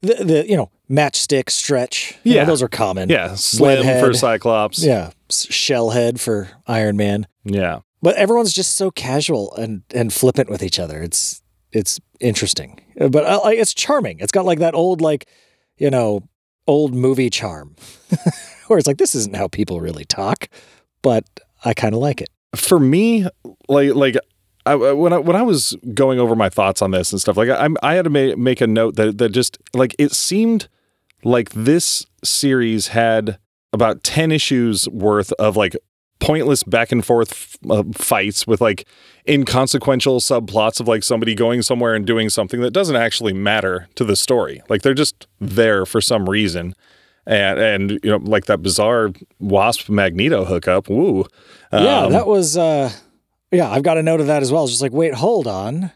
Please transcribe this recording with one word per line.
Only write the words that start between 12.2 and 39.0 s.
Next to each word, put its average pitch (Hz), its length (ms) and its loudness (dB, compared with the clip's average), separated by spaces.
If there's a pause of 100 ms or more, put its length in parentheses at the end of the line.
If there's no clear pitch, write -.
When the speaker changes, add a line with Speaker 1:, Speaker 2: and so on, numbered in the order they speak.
Speaker 1:
Uh, 143 80 4
but 151 160 4
I, 190 120 2
I, 220 160 2
it's 226 200 0
charming. 170 460 -2
It's 95 140 -6
got, 190 120 0
like, 165 140 2
that 165 160 0
old, 170 260 0
like, 151 260 0 (520)
you 147 100 2
know, 113 400 0 (380)
old 147 280 2
movie 127 360 0
charm 78 440 -10 (360)
<laughs> - 560 -6
where 208 120 4
it's 143 80 2
like, 143 120 0
"This - 160 0
isn't 104 200 -6
how 95 140 -4
people 95 320 -4
really 82 240 -8
talk," - 440 -6 (540)
but 117 220 2 (400)
I 120 80 0
kinda 110 240 -2
like 135 240 -2
it. - 80 -12 (260)
Speaker 2:
For - 240 2
me, 190 480 2 (420)
like, 139 260 4
like, 135 220 2 (500)
I, 135 60 2
I, 135 200 2
when 165 220 2
I, 175 40 2
when 170 180 2
I 220 60 2
was 196 340 0 (180)
going 131 260 2
over 117 160 2
my 107 140 2
thoughts 98 320 0
on 95 80 0
this 90 220 -2
and 98 80 -4
stuff, 95 180 0
like, 117 100 2
I, 131 200 2 (140)
I 151 120 0
had 180 100 2
to 160 60 -2
ma-, 135 260 2
make 123 240 0
a 123 60 4
note 113 300 2
that, 107 220 0
that 120 120 2
just, 120 260 -2 (160)
like, 127 260 0
it 147 140 2
seemed 220 560 0 (560)
like 120 260 2
this 135 540 0 (180)
series 120 640 0
had 113 500 0 (340)
about 110 320 0
ten 160 260 0
issues 120 600 0
worth 104 440 0
of, 107 220 0
like, 98 200 0 (420)
pointless 151 440 0
back 113 300 0
and 120 120 0
forth 117 280 2
f-, - 380 -14
uh, 104 120 2 (120)
fights 101 520 -2
with, 110 140 0
like, 107 260 -2 (540)